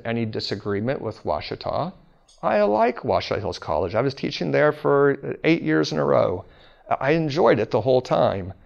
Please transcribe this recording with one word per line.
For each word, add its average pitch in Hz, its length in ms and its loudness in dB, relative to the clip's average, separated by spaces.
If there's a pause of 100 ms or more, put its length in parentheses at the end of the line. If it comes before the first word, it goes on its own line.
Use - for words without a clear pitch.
any 117 200 -2
disagreement 107 800 -4
with 107 220 -8
Ouachita. 104 680 -4 (500)
I 214 200 2
like 220 420 0
Ouachita 101 360 0
Hills 90 180 -6
College. 87 360 -2
I 107 60 2
was 135 140 0
teaching - 360 -4
there 143 220 2
for 143 720 2
eight 160 180 2
years 156 300 0
in 151 60 -2
a 147 60 0
row. 110 420 2 (540)
I 135 100 0
enjoyed 165 480 4
it 110 120 -2
the 113 120 0
whole 127 180 4
time. 98 540 0 (120)